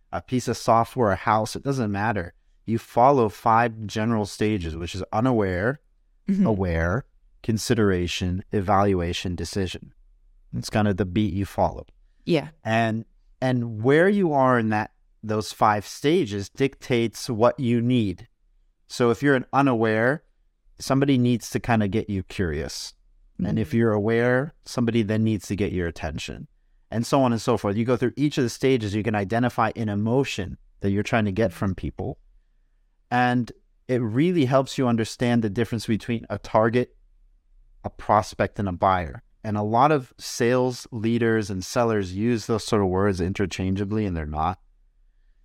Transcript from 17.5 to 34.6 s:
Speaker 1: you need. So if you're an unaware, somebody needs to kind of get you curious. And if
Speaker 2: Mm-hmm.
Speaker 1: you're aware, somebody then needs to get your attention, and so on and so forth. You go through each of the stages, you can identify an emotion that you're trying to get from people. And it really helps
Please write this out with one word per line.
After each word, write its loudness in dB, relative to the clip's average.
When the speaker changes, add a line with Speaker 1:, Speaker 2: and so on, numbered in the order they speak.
Speaker 1:
you 0
need. 0
So 2
if 0
you're 4
an -2
unaware, 2
somebody 2
needs 0
to -4
kind 0
of -2
get -2
you -2
curious. -6
And -2
if -2
Speaker 2:
Mm-hmm. -2
Speaker 1:
you're 2
aware, 0
somebody 0
then 0
needs -2
to -2
get -2
your -2
attention, -10
and -4
so 4
on 4
and 0
so 0
forth. -2
You 0
go 2
through 0
each -2
of 2
the -2
stages, 0
you -2
can -2
identify 0
an -4
emotion -2
that 0
you're 0
trying 0
to -2
get 0
from -2
people. -8
And 0
it 0
really 2
helps 0